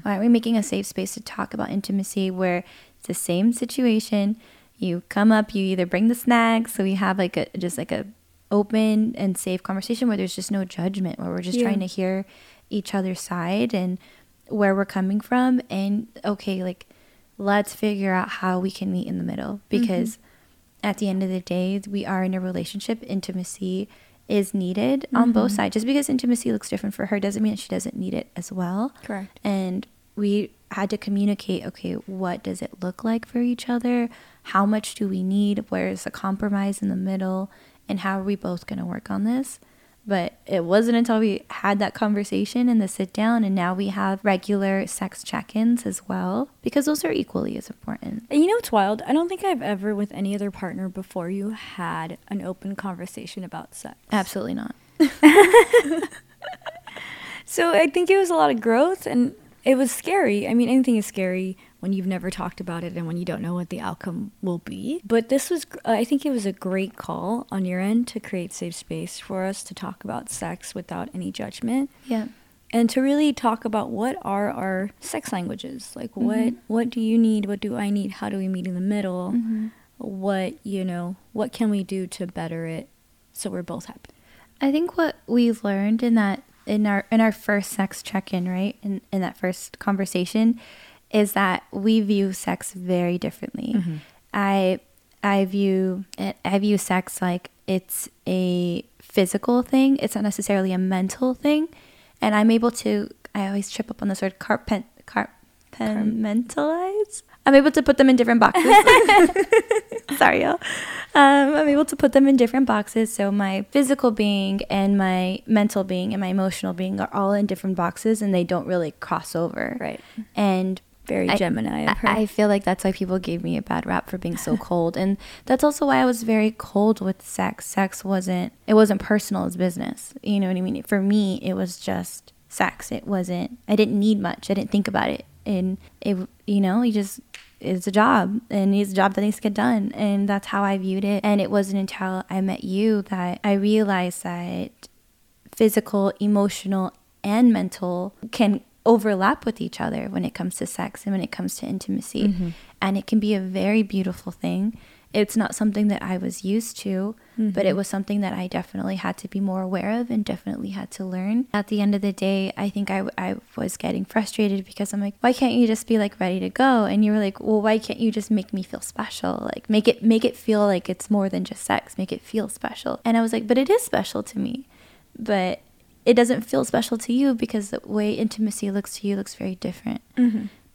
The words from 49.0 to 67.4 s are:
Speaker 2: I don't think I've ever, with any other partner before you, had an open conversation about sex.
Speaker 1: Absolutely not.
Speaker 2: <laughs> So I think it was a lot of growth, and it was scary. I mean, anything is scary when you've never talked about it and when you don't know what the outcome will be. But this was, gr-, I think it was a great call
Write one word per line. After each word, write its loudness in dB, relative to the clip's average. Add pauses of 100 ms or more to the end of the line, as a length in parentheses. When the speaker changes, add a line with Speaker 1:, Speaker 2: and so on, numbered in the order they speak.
Speaker 2:
I 0
don't 2
think -6
I've -2
ever, -4
with -4
any -4
other -4
partner -8
before -8
you, -6
had -8
an -6
open -8
conversation -12
about -14
sex. -16 (140)
Speaker 1:
Absolutely -4
not. -8 (240)
Speaker 2:
<laughs> 8 (1400)
So 2
I 8
think 0
it 8
was 4
a 2
lot 6
of 0
growth, 2
and 0 (300)
it 6
was 2
scary. 0
I -2
mean, 4
anything 4
is -2
scary -4 (220)
when -4
you've -2
never -4
talked -10
about -8
it -8
and -6
when -6
you -6
don't -6
know -4
what -6
the -8
outcome -8 (100)
will -4
be. -8
But 0
this 0
was, -4
gr-, -18
I 0
think -2
it 0
was -2
a -2
great -4
call -6